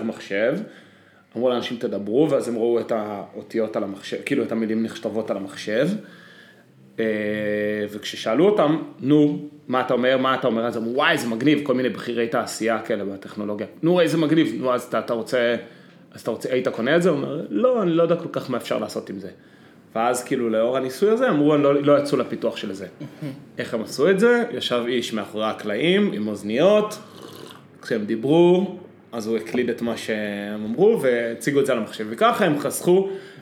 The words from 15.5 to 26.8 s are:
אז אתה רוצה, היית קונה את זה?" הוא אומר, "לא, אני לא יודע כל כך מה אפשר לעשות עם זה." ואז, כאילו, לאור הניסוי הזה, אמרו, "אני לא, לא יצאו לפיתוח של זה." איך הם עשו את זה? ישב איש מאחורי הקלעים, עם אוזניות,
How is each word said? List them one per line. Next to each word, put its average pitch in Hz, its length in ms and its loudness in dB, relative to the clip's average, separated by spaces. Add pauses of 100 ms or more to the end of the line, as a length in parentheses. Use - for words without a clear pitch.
אז - 100 -20
אתה 120 100 -4
רוצה, 120 220 -6
היית 127 140 0
קונה 123 280 0
את 175 80 4
זה?" 185 60 4
הוא 143 80 2
אומר, 139 320 -6
"לא, 240 320 0
אני 175 100 0
לא 165 120 4
יודע 170 120 2
כל 170 160 -6
כך 131 180 -6
מה 123 80 -2
אפשר 117 220 -4
לעשות 110 300 -8
עם 95 100 -8
זה." 90 100 -12 (680)
ואז, 120 280 0
כאילו, 120 260 -2
לאור 117 280 2
הניסוי 131 320 0
הזה, 233 200 4
אמרו, 147 260 4
"אני 147 80 4
לא, 143 200 4
לא 143 160 6
יצאו - 180 0
לפיתוח 120 400 -2
של 104 160 -6
זה." 95 140 -10 (720)
איך 123 160 -8
הם 113 80 -2
עשו 139 280 0
את 190 100 4
זה? 240 320 4
ישב 120 360 -2
איש 120 260 -2
מאחורי 107 320 -4
הקלעים, 151 680 0
עם 107 140 -4
אוזניות, 110 720 2 (840)